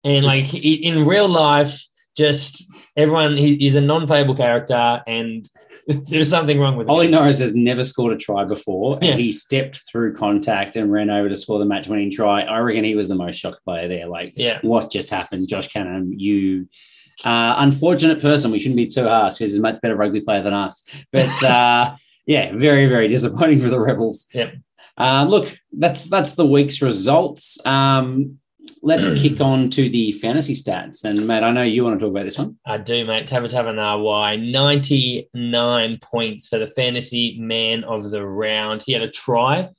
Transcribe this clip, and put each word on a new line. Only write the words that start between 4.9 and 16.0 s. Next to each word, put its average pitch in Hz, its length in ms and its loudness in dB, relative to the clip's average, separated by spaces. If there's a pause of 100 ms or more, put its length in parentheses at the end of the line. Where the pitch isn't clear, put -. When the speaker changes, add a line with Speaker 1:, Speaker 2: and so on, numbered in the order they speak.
Speaker 1:
and 113 420 -8 (180)
<laughs> - 200 -18
there's 143 420 -2
something 151 300 2
wrong 139 160 2
with 117 140 -4
Speaker 2:
Ollie 165 160 4
Speaker 1:
him. 165 80 2
Speaker 2:
Norris 143 260 4
has 117 160 0
never 120 280 2
scored 120 300 -2
a 107 40 -4
try 101 260 -4
before, 104 540 -4
and 170 80 -2
Speaker 1:
Yeah. 139 100 4
Speaker 2:
he 120 160 0
stepped 131 580 -4
through 113 260 -2
contact 101 600 -2
and 104 160 0
ran 104 180 0
over 104 200 0
to 98 80 -4
score 107 200 -4
the 101 80 0
match-winning 101 460 -2
try. 101 320 0
I 110 160 -4
reckon 113 240 0
he 107 120 0
was 101 140 -2
the 95 60 -2
most 87 240 -6
shocked - 240 -12
player 87 240 -6
there. 87 200 -8
Like, 87 280 -12
Speaker 1:
Yeah. 117 260 -2
Speaker 2:
what 110 300 0
just 98 180 -6
happened? 92 380 -6
Josh 95 220 -6
Canham, 92 460 -6